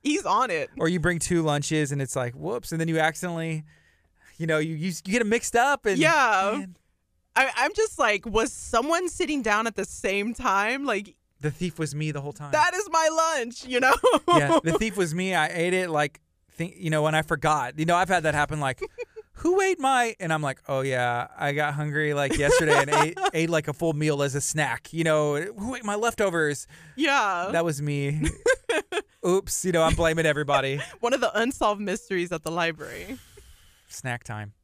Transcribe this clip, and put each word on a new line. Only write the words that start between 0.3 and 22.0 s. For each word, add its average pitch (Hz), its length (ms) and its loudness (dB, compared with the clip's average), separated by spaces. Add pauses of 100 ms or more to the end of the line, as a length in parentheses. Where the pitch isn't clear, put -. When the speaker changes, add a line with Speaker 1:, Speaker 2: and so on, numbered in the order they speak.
Speaker 1:
it. 156 200 -4 (100)
Speaker 2:
Or 160 80 2
you 175 120 2
bring 170 200 2
two 170 240 0
lunches 147 480 0
and 143 100 -2
it's 131 140 -6
like, 123 180 -4
"Whoops." 180 380 -8
And 165 100 -4
then 165 60 0
you 160 120 0
accidentally, 160 680 -4 (720)
you 165 100 -4
know, 156 100 2
you, 160 160 0
you, 156 140 -4
you 185 240 -6
get 233 100 2
'em 214 80 0
mixed 226 280 0
up. 269 280 2
And 202 140 2
Speaker 1:
Yeah. 240 580 4
Speaker 2:
man. 185 200 -10 (580)
Speaker 1:
I, 254 220 4
I'm 285 180 0
just 440 240 -2
like, 214 260 2
was 226 260 0
someone 330 580 0
sitting 311 340 -2
down 214 240 2
at 214 80 -6
the 190 100 -4
same 202 480 -2
time? 226 520 -2
Like, 208 300 -4 (260)
Speaker 2:
The 147 100 -2
thief 175 260 -6
was 156 160 -4
me 151 180 -4
the 143 100 -8
whole 143 120 -10
time. 147 200 -10
Speaker 1:
that 302 200 2
is 381 180 -6
my 320 160 2 (300)
lunch, 240 280 -8
you 254 160 -2
know? 262 120 6 (180)
<laughs> - 180 2
Speaker 2:
Yeah, 330 340 6
the 165 160 0
thief 220 180 -2
was 170 160 0
me. 185 220 -2
I 156 120 2
ate 175 260 0
it, 185 160 0
like, 147 300 -2 (320)
think, 170 260 -8
you 180 120 -4
know, 156 180 2
and 156 80 2
I 156 60 4
forgot. 151 560 0
You 156 80 0
know, 170 100 4
I've 180 140 2
had 175 140 2
that 156 120 2
happen, 147 260 0
like, 131 200 -2 (280)
<laughs> - 240 -20
"Who 359 280 2
ate 381 200 0
my," 247 380 2
and 170 140 -4
I'm 156 80 0
like, 135 280 -4
"Oh, 135 120 0
yeah, 123 460 -2 (100)
I 143 160 -2
got 147 220 0
hungry, 147 380 0